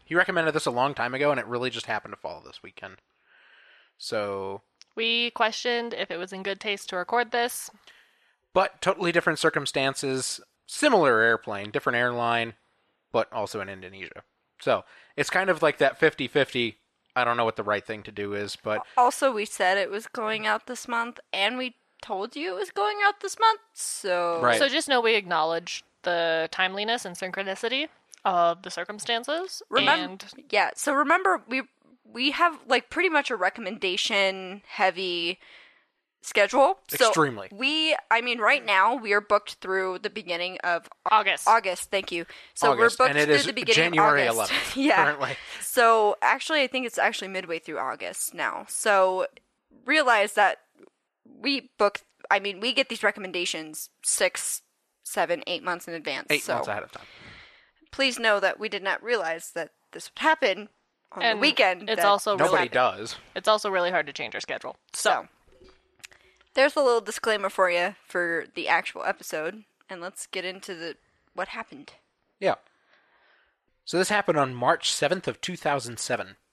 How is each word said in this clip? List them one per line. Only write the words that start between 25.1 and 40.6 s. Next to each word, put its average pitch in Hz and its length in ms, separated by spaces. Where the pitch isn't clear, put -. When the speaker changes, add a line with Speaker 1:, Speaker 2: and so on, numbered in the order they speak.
Speaker 2:
acknowledge 170 720
the 165 500
timeliness 208 520
and 175 120
synchronicity 196 720
of 175 380
the 180 80
circumstances, 240 1000
Speaker 3:
Remem- 226 180
Speaker 2:
and 190 200
Speaker 3:
yeah, 196 260
so - 160
remember, 320 560
we, 254 140
we 240 280
have, 320 340
like, 247 240
pretty 349 180
much 294 220
a 240 60
recommendation-heavy 190 2000
schedule. 269 540
So - 200
Speaker 1:
Extremely. 127 440
Speaker 3:
we, 302 440
I 226 100
mean, 240 180
right 247 260
now, 202 300
we 220 180
are 208 80
booked 208 340
through 190 460
the 202 100
beginning 180 520